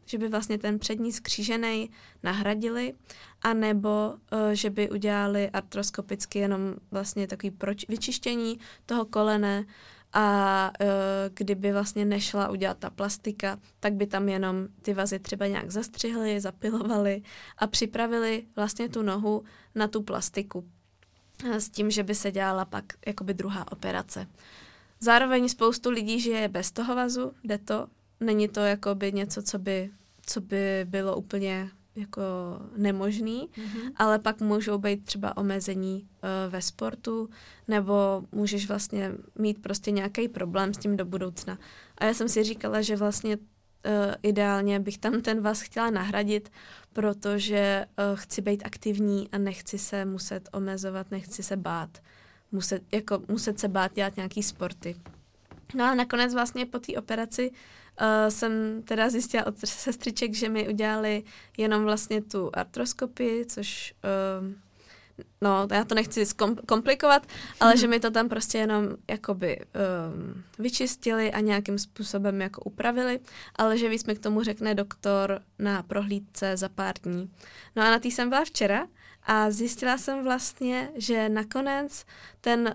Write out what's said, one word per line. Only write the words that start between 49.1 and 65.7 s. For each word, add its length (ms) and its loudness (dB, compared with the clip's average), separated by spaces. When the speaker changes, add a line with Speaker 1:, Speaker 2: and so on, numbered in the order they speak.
Speaker 1:
a 60 -2
nechci 400 -4
se 260 -4
muset 480 -6
omezovat, 580 -4
nechci 320 -6
se 140 -2
bát, 420 -6
muset, 300 -2
jako, 360 -2
muset 320 -2
se 80 0
bát 260 0
dělat 220 -2
nějaký 260 -4
sporty. 540 -6
No 100 2
a 100 4
nakonec 400 2
vlastně 320 -2
po 120 -8
té 200 -8
operaci, 520 -2
eh, 300 6
jsem 540 0
teda 260 2
zjistila 360 0
od 120 -4
sestřiček, 760 -4
že 140 -2
mi 200 0
udělali 540 0
jenom 280 4
vlastně 380 2
tu 300 -4
artroskopii, 920 -2
což, 480 -6
eh, 500 -2
no, 320 4